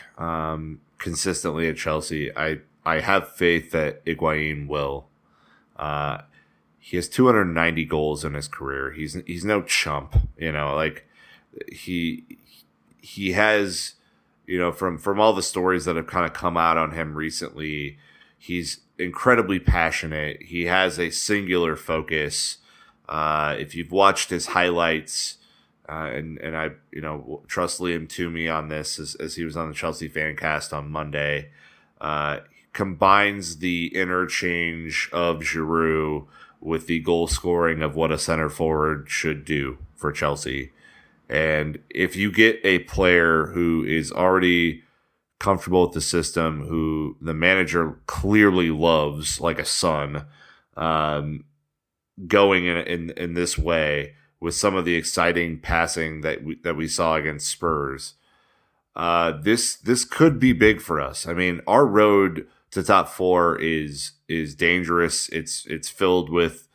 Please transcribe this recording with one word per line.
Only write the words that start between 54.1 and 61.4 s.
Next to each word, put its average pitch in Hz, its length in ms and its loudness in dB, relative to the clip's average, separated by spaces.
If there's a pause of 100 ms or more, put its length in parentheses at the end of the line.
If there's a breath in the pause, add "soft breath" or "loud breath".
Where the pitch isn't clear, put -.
with 82 160 -4
some 98 200 0
of 90 100 0
the 85 100 2
exciting 85 640 0
passing 80 640 -2
that 78 220 -4
we, 76 200 -8
that 85 120 -4
we 78 120 -4
saw 80 280 0
against 76 320 -4
Spurs, 73 680 -4 (800)
uh, 85 360 2
this, 95 440 0
this 123 300 0
could 156 340 4
be 127 140 6
big 107 280 6
for 78 200 -2
us. - 260 -8
I 85 60 -4
mean, 90 340 0